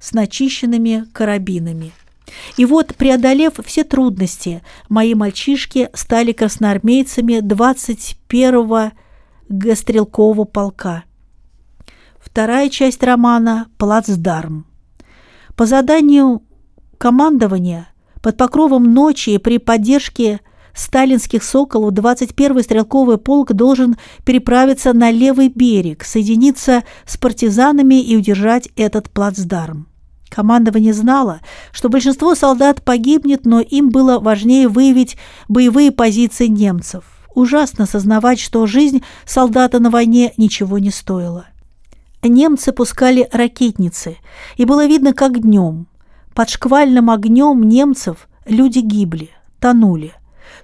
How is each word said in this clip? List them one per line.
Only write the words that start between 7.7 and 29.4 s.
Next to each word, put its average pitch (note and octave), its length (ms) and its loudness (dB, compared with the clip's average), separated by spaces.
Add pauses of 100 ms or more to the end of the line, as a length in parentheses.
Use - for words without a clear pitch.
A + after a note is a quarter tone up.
первого A#3 640 0 (580)
г-, G#3 280 -2
стрелкового G#3+ 680 -2
полка. G3 600 -8 (1160)
Вторая A#3+ 500 -2
часть C4 360 -2
романа A#3 640 0 (100)
"Плацдарм". F3 880 -4 (880)
По A#3 120 0
заданию C4+ 760 2 (560)
командования, A3 880 0 (340)
под A3 160 -2
покровом B3+ 560 2
ночи C#4+ 380 2
и G3+ 80 2
при A#3 200 0
поддержке A#3 800 -2 (340)
сталинских C4 680 -2
"Соколов" A#3+ 480 -2
двадцать A#3 420 -2
первый C4+ 300 0
стрелковый A3+ 540 0
полк C4+ 340 0
должен A#3+ 440 2 (280)
переправиться B3+ 680 2
на A#3 200 4
левый C4 360 2
берег, G#3+ 540 -2
соединиться A#3 800 0 (240)
с - 100 -14
партизанами B3+ 880 2
и A3+ 140 0
удержать G#3+ 580 0
этот G#3+ 360 -4
"Плацдарм". F3 760 -6 (420)